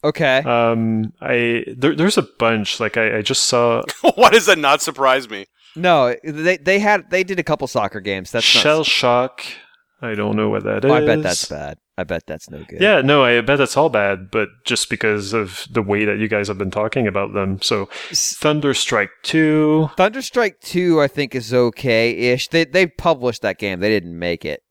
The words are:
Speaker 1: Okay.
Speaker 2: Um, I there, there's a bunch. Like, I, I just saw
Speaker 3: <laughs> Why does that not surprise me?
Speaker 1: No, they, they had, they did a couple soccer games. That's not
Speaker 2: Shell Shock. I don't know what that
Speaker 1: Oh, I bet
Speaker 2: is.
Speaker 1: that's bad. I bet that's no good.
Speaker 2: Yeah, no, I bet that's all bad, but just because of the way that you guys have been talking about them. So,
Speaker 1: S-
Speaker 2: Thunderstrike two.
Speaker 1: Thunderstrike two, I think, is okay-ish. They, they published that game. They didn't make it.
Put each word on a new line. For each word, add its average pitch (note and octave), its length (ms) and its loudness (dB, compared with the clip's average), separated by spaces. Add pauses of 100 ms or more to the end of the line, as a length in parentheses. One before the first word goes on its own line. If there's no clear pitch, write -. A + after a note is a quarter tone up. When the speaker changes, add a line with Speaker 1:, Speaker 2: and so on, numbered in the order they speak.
Speaker 1:
Okay. D3 360 0
Speaker 2:
Um, A2+ 800 0
I A#2+ 420 -2 (120)
there, D3+ 200 0
there's E3+ 220 2
a C#3+ 60 0 (160)
bunch. A2+ 400 0
Like, A2 180 -2
I, A2 200 0
I G#2+ 40 -2
just C3 240 -2
saw A#2+ 380 0 (180)
Speaker 3:
<laughs> - 140 4
Why A3 140 8
does A3 160 6
that F#3+ 140 4
not D3 220 2
surprise C3 480 0
me? G2 180 -12 (280)
Speaker 1:
No, D#3+ 480 4
they, D#3+ 340 -2
they F#3 220 2
had, G#3 300 0
they F#3 140 0
did F#3 160 -4
a D#3+ 40 -4
couple D3+ 240 -2
soccer G#2 320 -4
games. F#2+ 320 -6
That's - 220 2
not - 80 2
Speaker 2:
Shell D3+ 220 2
Shock. B2 600 0 (580)
I A2+ 140 -8
don't G#2 200 -2
know G#2+ 140 0
what G#2 160 -4
that G#2 180 -2
Speaker 1:
Oh, C#3+ 100 4
I D#3 60 4
bet D3+ 200 0
Speaker 2:
is. - 40 -6
Speaker 1:
that's F2+ 220 -4
bad. D2 320 -12 (200)
I F#2+ 60 -6
bet E2 240 -6
that's D#2+ 220 -14
no D2+ 180 -16
good. - 140 -8
Speaker 2:
Yeah, G3 180 4
no, C#3 240 4
I A#2+ 160 4
bet C3 180 0
that's C3+ 200 0
all D3+ 100 4
bad, G2 440 -2
but G#2+ 180 -2 (160)
just - 240 -2
because G#2 420 -2
of G#2 400 -4
the A#2+ 100 0
way G#2 220 0
that G#2 140 0
you G#2+ 100 -2
guys G#2 220 -2
have G2 80 -6
been F#2+ 140 -4
talking A2 360 -2
about G2 260 -4
them. G2 280 -4
So, G2+ 260 -2 (240)
Speaker 1:
S- - 260 -4
Speaker 2:
Thunderstrike C#3 720 0 (120)
two. D#3 720 2
Speaker 1:
Thunderstrike A3+ 640 -2
two, F3 420 2
I C#3+ 60 4
think, C#3 280 -4
is A#2+ 180 -6
okay-ish. A#2+ 960 2
They, E3 160 2
they F3+ 220 2
published B2+ 560 -2
that G2 160 -2
game. F#2+ 200 -4
They G2+ 100 0
didn't F2 300 -2
make F2 240 -4
it. D2 280 -8